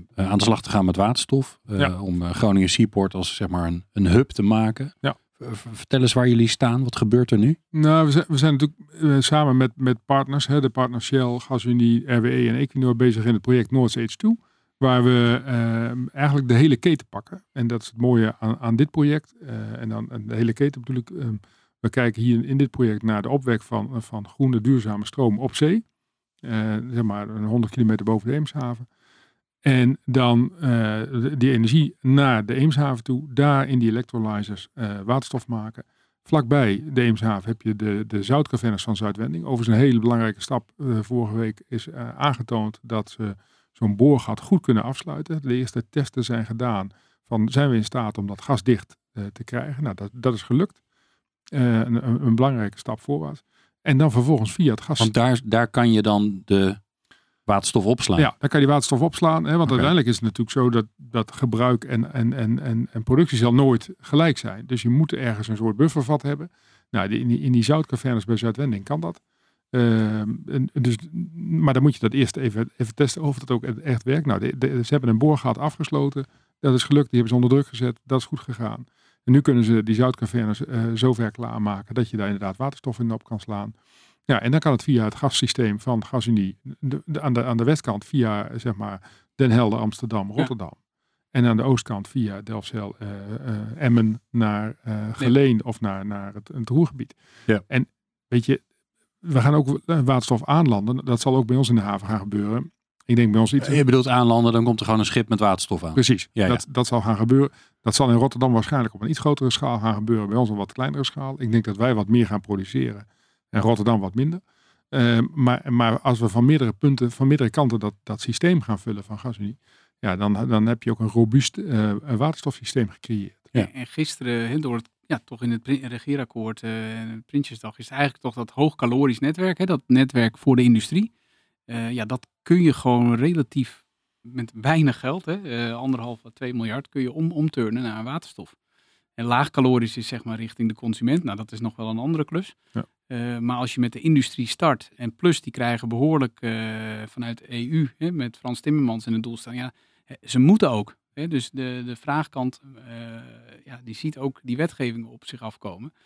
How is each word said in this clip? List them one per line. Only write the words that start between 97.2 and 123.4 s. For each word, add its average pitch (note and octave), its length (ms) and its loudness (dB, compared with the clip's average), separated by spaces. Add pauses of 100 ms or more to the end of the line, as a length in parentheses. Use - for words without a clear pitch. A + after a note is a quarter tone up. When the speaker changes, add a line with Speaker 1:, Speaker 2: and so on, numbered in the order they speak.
Speaker 1:
Ja. G#2 200 2
Speaker 2:
En C3 220 -2 (400)
weet A#2+ 180 2
je, - 160 0 (560)
we D3 220 0
gaan C#3 140 4
ook, D3 320 0
eh, E3 140 0
waterstof B2 440 2
aanlanden. C3 600 2
Dat B2 160 0
zal C3 160 2
ook B2+ 100 2
bij B2+ 100 2
ons C3 120 2
in A#2+ 60 4
de A2+ 60 4
haven G2+ 280 -6
gaan G#2+ 100 -2
gebeuren. G#2 540 -6 (320)
Ik A#2+ 120 2
denk A#2 160 4
bij A2 80 4
ons A2+ 140 4
iets C3+ 140 0
Speaker 1:
Eh, C#3 80 2
je C#3+ 80 4
bedoelt B2+ 240 4
aanlanden, A#2 440 4
dan A#2 120 2
komt A#2 140 2
er G#2+ 60 -6
gewoon A2 160 2
een G#2 60 0
schip A#2 220 -2
met G#2+ 120 0
waterstof F#2 440 0
aan. E2 80 -8
Speaker 2:
Precies, A#2+ 400 2
Speaker 1:
Ja, A2 100 -2
ja. F#2 60 2
Speaker 2:
dat, A#2+ 200 -2
dat B2+ 180 -2
zal A#2+ 140 0
gaan G#2 160 0
gebeuren. C3 340 2 (300)
Dat A2+ 140 0
zal C3 160 4
in A#2 60 6
Rotterdam B2+ 360 2
waarschijnlijk A#2 420 0
op G2 80 -12
een C3 80 -4
iets D3+ 80 -2
grotere C3+ 320 0
schaal A#2+ 280 -2
gaan A2 160 0
gebeuren. G#2+ 340 -2
Bij G#2+ 80 -2
ons A#2+ 140 2
op G#2 60 -4
wat G2 160 -8
kleinere C#3 320 -6
schaal. C3+ 380 -8
Ik A#2 100 -4
denk A#2 120 4
dat G2+ 120 -6
wij A#2+ 180 2
wat G2+ 140 -2
meer A#2 180 4
gaan G2+ 140 -4
produceren G#2 640 -6 (440)
en A2 100 0
Rotterdam A2 400 2
wat F#2+ 140 -6
minder. D#3 260 -2 (480)
Eh, A#2+ 300 2 (160)
maar, B2+ 380 0
maar A#2 280 2
als B2 180 0
we A2+ 100 0
van A#2 160 2
meerdere C#3 280 2
punten, C3 380 0
van C3+ 160 -2
meerdere C3+ 240 2
kanten A#2+ 300 0
dat, G#2 220 -4
dat - 180 -10
systeem E3+ 400 0
gaan G#2 180 -4
vullen G#2 260 -10
van G#2 140 -14
GasUnie, G#2+ 400 -10 (400)
ja, F#2 180 -2
dan, G#2 160 0 (160)
dan A2 180 2
heb A2+ 160 -2
je A#2+ 80 -2
ook A2 100 -4
een A2+ 80 -2
robuust, A#2 500 2
eh, B2 300 -2 (120)
een C3+ 160 -4
waterstofsysteem C3 720 -2
gecreëerd. - 600 -10